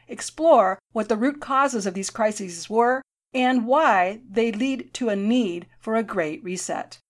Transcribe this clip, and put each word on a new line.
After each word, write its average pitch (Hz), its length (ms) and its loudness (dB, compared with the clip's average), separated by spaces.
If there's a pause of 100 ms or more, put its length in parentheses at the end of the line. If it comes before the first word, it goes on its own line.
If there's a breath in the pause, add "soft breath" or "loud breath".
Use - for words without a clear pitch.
explore 233 720 2 (140)
what 220 160 -2
the 220 80 0
root 285 240 -2
causes 262 440 0
of 185 80 -4
these 190 160 -6
crises 202 600 -4
were 240 320 2 (320)
and 254 340 2
why 226 600 2
they 226 260 0
lead 254 400 -4
to 233 160 -4
a 202 80 0
need 202 500 0 (140 soft breath)
for 220 160 -2
a 226 60 0
great 170 420 -4
reset. 180 520 -8 (120)